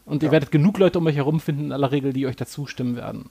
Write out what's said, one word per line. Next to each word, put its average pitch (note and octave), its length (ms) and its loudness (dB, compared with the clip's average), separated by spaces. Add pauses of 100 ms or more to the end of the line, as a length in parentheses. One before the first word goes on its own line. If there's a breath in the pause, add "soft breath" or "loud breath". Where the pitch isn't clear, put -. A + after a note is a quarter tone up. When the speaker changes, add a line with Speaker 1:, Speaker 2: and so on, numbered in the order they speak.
Speaker 1:
Und C#3+ 180 -4
ihr D3+ 40 2
Speaker 2:
Ja. D3 60 2
Speaker 1:
werdet D3+ 200 2
genug D#3+ 260 4
Leute F#3 200 4
um E3 80 0
euch D3+ 100 2
herum D3 240 0
finden, D3 240 -4
in C#3+ 80 -6
aller C3+ 180 0
Regel, C#3 220 0
die C3+ 140 -2
euch B2+ 100 -6
dazu C#3 300 -10
stimmen B2 300 -6
werden. A2 340 -10